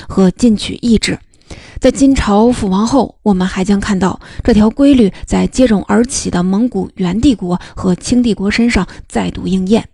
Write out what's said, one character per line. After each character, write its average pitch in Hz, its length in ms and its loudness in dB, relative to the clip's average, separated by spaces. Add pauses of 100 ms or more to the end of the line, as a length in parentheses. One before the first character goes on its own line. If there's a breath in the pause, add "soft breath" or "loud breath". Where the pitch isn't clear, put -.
和 190 240 2
进 226 240 2
取 - 260 -8
意 226 160 2
志。 - 200 -4 (600 loud breath)
在 262 120 2
金 277 220 2
朝 214 340 2
覆 233 200 0
亡 190 180 0
后， 240 360 0
我 208 120 2
们 185 140 0
还 190 160 -4
将 202 160 0
看 196 180 -2
到 180 220 -2 (240 loud breath)
这 247 80 2
条 214 160 4
规 277 280 2
律 214 180 2 (120 loud breath)
在 185 200 -2
接 254 220 2
踵 208 200 0
而 208 160 2
起 - 260 -8
的 180 120 -2
蒙 190 260 0
古 190 280 -6
元 190 260 -4
帝 269 140 2
国 180 260 -4 (140 loud breath)
和 185 180 -2
清 247 280 -2
帝 233 120 0
国 190 160 -4
身 233 200 0
上 202 160 -2 (220 loud breath)
再 190 220 -4
度 - 180 -8
应 185 200 -2
验。 214 260 0